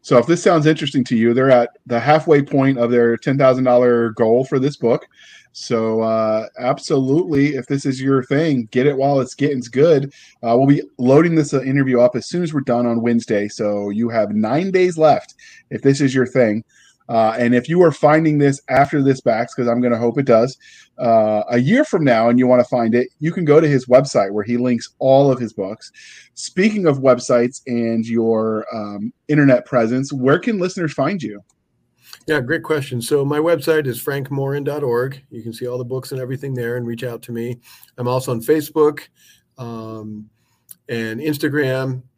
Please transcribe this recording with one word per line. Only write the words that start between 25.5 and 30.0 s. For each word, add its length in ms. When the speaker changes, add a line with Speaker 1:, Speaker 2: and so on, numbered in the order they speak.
Speaker 1:
books. 360
Speaking 520
of 140
websites 680
and 400
your, 600
um, 380
internet 360
presence, 460